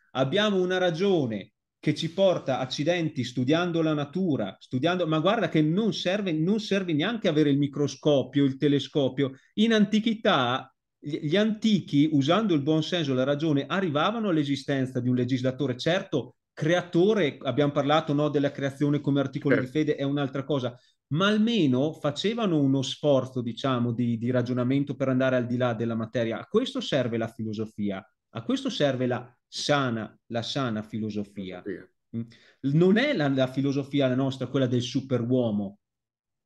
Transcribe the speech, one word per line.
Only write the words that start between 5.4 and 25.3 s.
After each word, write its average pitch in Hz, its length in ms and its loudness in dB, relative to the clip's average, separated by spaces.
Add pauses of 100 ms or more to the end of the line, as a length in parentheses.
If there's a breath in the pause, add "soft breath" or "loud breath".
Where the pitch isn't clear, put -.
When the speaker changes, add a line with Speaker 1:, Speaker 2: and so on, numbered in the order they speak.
Speaker 1:
che 160 120 2
non 175 320 2
serve, 190 380 -2
non 165 300 2
serve 196 320 -2
neanche 202 340 0
avere 151 240 4
il 139 80 4
microscopio, 143 840 2
il 135 120 0
telescopio. 139 760 0 (220 loud breath)
In 226 180 4
antichità, 208 1000 2 (240)
gli, 151 300 -8
gli 147 100 2
antichi, 208 760 2
usando 170 420 2
il 143 80 2
buon 156 220 2
senso 160 260 -2
e 131 60 0
la 127 80 0
ragione, 143 420 0
arrivavano 190 640 -2
all'esistenza 139 720 0
di 120 80 -2
un 127 80 2
legislatore, 123 600 -2
certo, 160 600 -2 (160)
creatore, 170 880 2
abbiamo 143 300 0
parlato, 147 400 2
no, 147 160 2
della 143 240 0
creazione 143 480 -2
come 143 180 0
articolo 135 380 0
Speaker 2:
Certo. 127 160 -2
Speaker 1:
di 151 60 -2
fede, 147 180 0
è 139 80 -4
un'altra 139 400 -2
cosa, 123 340 -4 (340 loud breath)
ma 170 140 0
almeno 196 680 2
facevano 190 680 -2
uno 135 220 2
sforzo, 131 600 0
diciamo, 120 500 -2
di, 117 240 0
di 113 140 -4
ragionamento 123 640 0
per 131 140 -2
andare 131 280 2